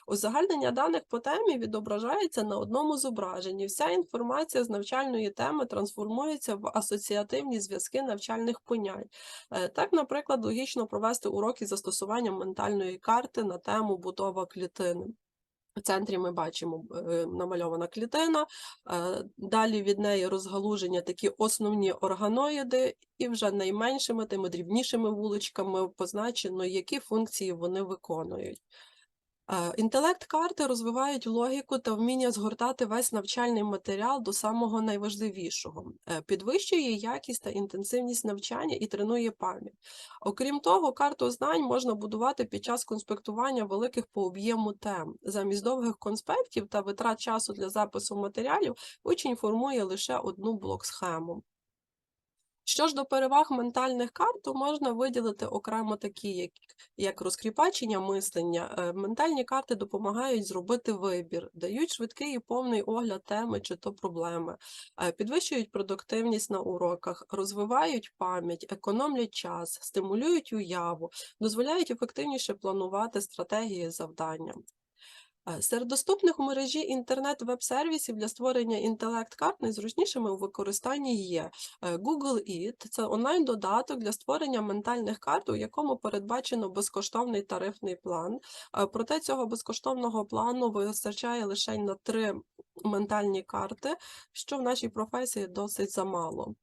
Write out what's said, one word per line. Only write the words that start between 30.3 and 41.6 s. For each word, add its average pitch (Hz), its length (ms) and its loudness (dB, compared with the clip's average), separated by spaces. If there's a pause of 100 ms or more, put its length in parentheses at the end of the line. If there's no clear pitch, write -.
розвивають 247 600 0
логіку 254 500 0
та 233 160 0
вміння 247 380 2
згортати 226 540 0
весь 226 280 0
навчальний 220 500 2
матеріал 208 600 0
до 196 100 -2
самого 220 480 2
найважливішого, 202 1120 -4 (180)
е, 160 120 -2
підвищує 254 720 2
якість 226 520 -4
та 202 60 -6
інтенсивність 202 760 -2
навчання 220 560 -2
і 214 60 0
тренує 220 440 0
пам'ять. 190 420 -6 (480)
Окрім 269 380 0
того, 339 340 6
карту 285 380 2
знань 302 300 2